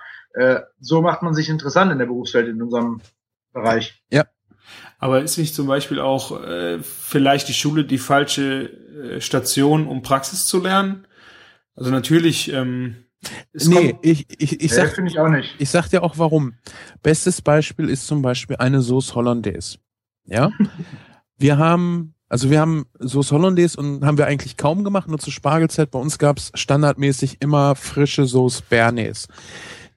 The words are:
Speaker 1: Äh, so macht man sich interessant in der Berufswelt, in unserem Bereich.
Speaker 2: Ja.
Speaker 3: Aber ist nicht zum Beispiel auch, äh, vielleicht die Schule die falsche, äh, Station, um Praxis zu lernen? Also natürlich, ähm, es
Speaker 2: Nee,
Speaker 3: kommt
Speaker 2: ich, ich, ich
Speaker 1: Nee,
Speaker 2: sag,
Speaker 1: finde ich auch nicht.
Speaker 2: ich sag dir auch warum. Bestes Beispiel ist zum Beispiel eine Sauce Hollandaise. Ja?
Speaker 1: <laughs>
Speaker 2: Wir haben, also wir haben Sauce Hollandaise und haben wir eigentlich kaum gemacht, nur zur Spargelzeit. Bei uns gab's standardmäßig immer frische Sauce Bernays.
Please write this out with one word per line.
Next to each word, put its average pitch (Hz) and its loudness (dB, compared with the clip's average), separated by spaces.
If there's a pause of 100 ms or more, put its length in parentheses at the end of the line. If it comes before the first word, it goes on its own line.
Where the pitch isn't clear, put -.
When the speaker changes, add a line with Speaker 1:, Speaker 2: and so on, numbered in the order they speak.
(320)
Speaker 1:
Äh, 127 2 (200)
so 160 2
macht 170 0
man 170 -2
sich 156 -2
interessant 156 2
in 139 -2
der 123 -2
Berufswelt, 123 -2
in 113 -6
unserem 117 -4 (500)
Bereich. 113 -4
Speaker 2:
Ja. 143 2 (760)
Speaker 3:
Aber 131 0
ist 156 -4
nicht 156 -4
zum 143 -4
Beispiel 139 -2
auch, 135 -4
äh, 87 -6
vielleicht 143 0
die 127 -6
Schule 151 0
die 131 -2
falsche, 139 -2 (460)
äh, - -8
Station, 147 0
um 135 -8
Praxis 135 -2
zu 180 0
lernen? 190 -2 (680)
Also 127 -6
natürlich, 156 2
ähm, 127 -6 (560)
es 147 0
Speaker 2:
Nee, 170 6
Speaker 3:
kommt - -10
Speaker 2:
ich, 160 4 (120)
ich, 151 -2
ich 170 0
Speaker 1:
Nee, - 0
Speaker 2:
sag, 156 2
Speaker 1:
finde 185 -2
ich 160 -4
auch 156 2
nicht. 143 0
Speaker 2:
ich 139 -2
sag 170 0
dir 180 2
auch 160 -4
warum. 151 2 (480)
Bestes 160 2
Beispiel 151 0
ist - -4
zum 151 -2
Beispiel 127 -4
eine 131 2
Sauce 127 0
Hollandaise. 117 -2 (480)
Ja? 123 0
Speaker 1:
<laughs> - -2 (800)
Speaker 2:
Wir 143 4
haben, 170 2 (160)
also 127 0
wir 151 6
haben 156 0 (120)
Sauce 135 -2
Hollandaise 175 2
und 143 -4
haben 151 2
wir 143 4
eigentlich 139 -4
kaum 175 -2
gemacht, 196 -2
nur 156 -6
zur 143 -10
Spargelzeit. 156 0
Bei - -6
uns 143 -4
gab's 147 0
standardmäßig 139 0
immer 143 4
frische 139 0
Sauce 127 2
Bernays. 117 0 (680)